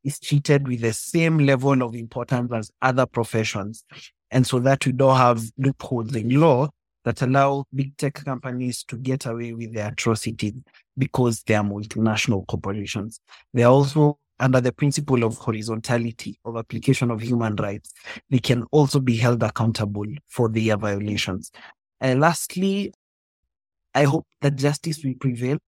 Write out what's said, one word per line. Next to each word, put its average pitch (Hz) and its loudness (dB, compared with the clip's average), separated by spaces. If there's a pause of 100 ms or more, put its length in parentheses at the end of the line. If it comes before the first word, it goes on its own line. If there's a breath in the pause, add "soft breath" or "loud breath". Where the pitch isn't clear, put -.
is 139 -6
treated 143 2
with 123 -4
the 113 0
same 165 0
level 135 4
of 117 -4
importance 120 -4
as 110 -6 (120)
other 127 2
professions. 110 -4 (460 loud breath)
And 127 4
so 127 0
that 135 2
we 127 2
don't 131 6
have 123 4 (140)
loopholes 131 -4
in 120 0
law 151 4 (360)
that 117 -2
allow 139 2 (100)
big 135 -6
tech 139 -4
companies 127 -8
to - -12
get 131 -4
away 117 -8
with 113 -12
their 107 -4
atrocities 110 -2 (420 soft breath)
because 123 0
they 110 2
are 104 2
multinational 107 -2
corporations. 101 -8 (340 loud breath)
They 120 4
are 123 8
also 147 4 (220)
under 131 4
the 120 0
principle 139 0
of 113 -2
horizontality 113 -6
of 117 -10
application 117 0
of 110 -4
human 117 0
rights. 104 -6 (360 loud breath)
They 131 2
can 120 0
also 147 4
be 123 0
held 120 2
accountable 107 -2 (220)
for 117 0
their 110 2
violations. 104 -4 (500 loud breath)
And 131 2
lastly, 190 0 (1000)
I 139 4
hope 156 0 (160)
that 143 2
justice 147 -2
will 131 -2
prevail 123 -2